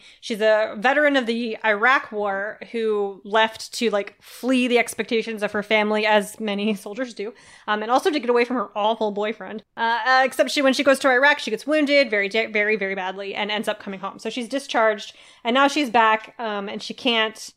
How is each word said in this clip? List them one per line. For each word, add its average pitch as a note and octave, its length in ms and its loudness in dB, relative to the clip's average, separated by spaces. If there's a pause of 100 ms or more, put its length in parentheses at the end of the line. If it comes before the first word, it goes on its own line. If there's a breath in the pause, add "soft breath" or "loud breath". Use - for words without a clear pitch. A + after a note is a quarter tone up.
(220 loud breath)
She's G#3 200 -6
a G#3+ 360 2
veteran C#4 400 2
of B3 80 0
the A#3 400 -4
Iraq A#3+ 460 2
War G#3 480 -4 (120)
who G#3 520 -2
left A3 500 -2
to, A#3 160 -2
like, G3+ 320 -4
flee B3 460 -2
the A#3+ 100 2
expectations A3+ 640 -2
of G3+ 120 -4
her - 100 -2
family, G#3+ 420 0
as G#3+ 340 2
many G#3 360 -2
<laughs> - 0 -
soldiers G#3+ 400 -10
do, G#3 180 -10 (320 loud breath)
um, G#3+ 160 -2
and A3 100 -4
also F4+ 200 4
to D4 80 0
get A#3 100 -2
away A#3+ 160 4
from B3+ 120 -4
her G#3 200 -4
awful G#3+ 320 0
boyfriend. G#3 540 -6 (120)
Uh, A#3 300 0
uh, C4 180 6
except C4 280 0
she, D4 100 0
when C4+ 120 4
she C#4 100 0
goes C4+ 160 4
to C#4 100 2
Iraq, C#4+ 300 4
she - 100 -8
gets G#3+ 160 -6
wounded C#4+ 460 4
very, G3+ 180 0
de-, A3 160 0
very, G#3+ 300 0
very G3 180 -2
badly F#3+ 400 -6
and G#3 160 -4
ends G#3 180 -4
up G#3 120 -2
coming G3 200 -10
home. G3 200 -10
So A3+ 100 -8
she's A#3 180 -6
discharged, A3 680 -2 (280 loud breath)
and A#3 120 0
now C#4 120 6
she's C#4 220 0
back, A3 480 2
um, G#3 320 -6
and G#3+ 120 -10
she - 120 -10
can't A3 640 -2